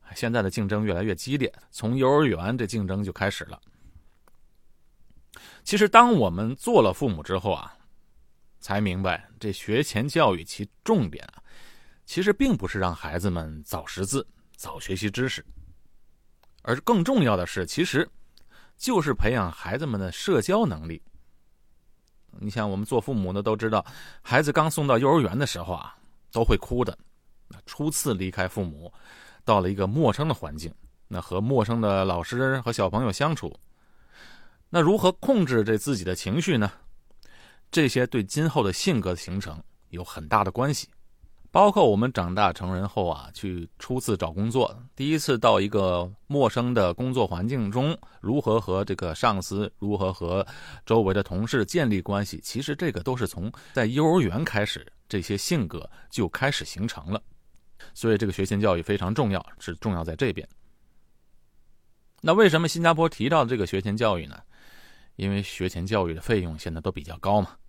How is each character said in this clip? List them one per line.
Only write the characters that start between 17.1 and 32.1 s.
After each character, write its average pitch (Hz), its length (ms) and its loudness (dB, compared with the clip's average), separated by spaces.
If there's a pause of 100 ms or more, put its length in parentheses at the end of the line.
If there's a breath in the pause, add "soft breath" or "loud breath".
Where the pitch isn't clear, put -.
要 110 100 4
的 90 120 0
是， 92 180 -4
其 - 180 -4
实 160 240 0 (680 soft breath)
就 233 240 0
是 143 140 0
培 110 180 2
养 98 180 0
孩 170 280 -8
子 156 80 -4
们 110 120 -4
的 92 140 -4
社 147 300 0
交 208 240 2
能 80 200 -6
力。 82 140 -10 (1300)
你 101 180 -10
像 107 200 -2
我 95 60 -2
们 104 80 -2
做 120 160 0
父 135 140 -6
母 92 180 -2
的 101 100 -4
都 110 140 0
知 110 140 -2
道， 104 120 2 (380 loud breath)
孩 131 220 2
子 143 100 0
刚 156 180 4
送 147 160 -2
到 123 120 6
幼 135 100 4
儿 156 140 6
园 101 160 0
的 143 80 0
时 - 160 -6
候 90 100 -6
啊， - 240 -10 (340)
都 113 140 0
会 113 140 6
哭 120 260 -2
的， - 140 -6 (640)
初 151 260 -6
次 143 220 -2
离 92 180 -2
开 92 160 -2
父 98 160 -6
母， 82 300 -10 (520 loud breath)
到 107 140 4
了 92 120 2
一 101 40 -2
个 98 140 0
陌 123 240 4
生 151 160 -2
的 143 60 0
环 76 220 -10
境， 82 160 -10 (360)
那 90 120 -6
和 90 200 -4
陌 117 240 2
生 117 160 -2
的 98 240 2
老 87 180 -2